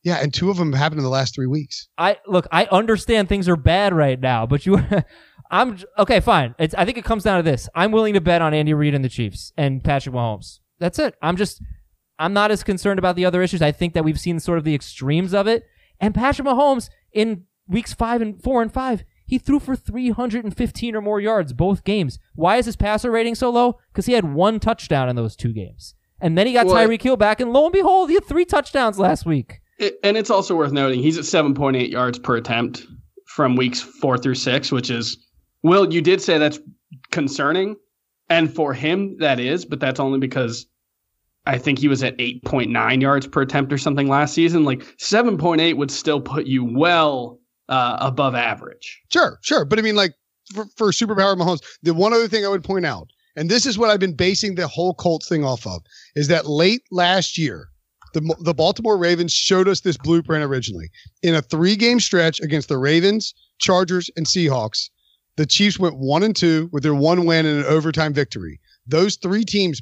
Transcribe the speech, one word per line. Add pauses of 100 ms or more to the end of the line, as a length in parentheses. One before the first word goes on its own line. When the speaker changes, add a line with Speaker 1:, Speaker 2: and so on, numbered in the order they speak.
Speaker 1:
Yeah,
and
two
of
them
happened
in
the
last
three
weeks. (100)
Speaker 2:
I, (100)
look,
I
understand
things
are
bad
right
now,
but
you, (380)
<laughs>
I'm
j-, (120)
okay,
fine.
It's,
I
think
it
comes
down
to
this.
I'm
willing
to
bet
on
Andy
Reid
and
the
Chiefs
and
Patrick
Mahomes. (180)
That's
it.
I'm
just, (560)
I'm
not
as
concerned
about
the
other
issues.
I
think
that
we've
seen
sort
of
the
extremes
of
it. (360)
And
Patrick
Mahomes (220)
in (220)
weeks
five
and
four
and
five, (220)
he
threw
for
three
hundred
and
fifteen
or
more
yards
both
games. (160)
Why
is
his
passer
rating
so
low? (160)
'Cause
he
had
one
touchdown
in
those
two
games. (260)
And
then
he
got
Speaker 3:
Well,
Speaker 2:
Tyreek
Hill
back,
and
lo
and
behold,
he
had
three
touchdowns
last
week. (200)
Speaker 3:
It,
and
it's
also
worth
noting,
he's
at
seven
point
eight
yards
per
attempt (420)
from
weeks
four
through
six,
which
is, (460)
Will,
you
did
say
that's (520)
concerning. (540)
And
for
him,
that
is,
but
that's
only
because (800)
I
think
he
was
at
eight
point
nine
yards
per
attempt
or
something
last
season.
Like, (120)
seven
point
eight
would
still
put
you
well, (280)
uh,
above
average. (100)
Speaker 1:
Sure,
sure.
But
I
mean,
like, (400)
for, (120)
for
Superpower
Mahomes, (220)
the
one
other
thing
I
would
point
out, (260)
and
this
is
what
I've
been
basing
the
whole
Colts
thing
off
of, (340)
is
that
late
last
year, (460)
the,
the
Baltimore
Ravens
showed
us
this
blueprint
originally. (320)
In
a
three-game
stretch
against
the
Ravens, (260)
Chargers,
and
Seahawks, (460)
the
Chiefs
went
one
and
two
with
their
one
win
and
an
overtime
victory. (260)
Those
three
teams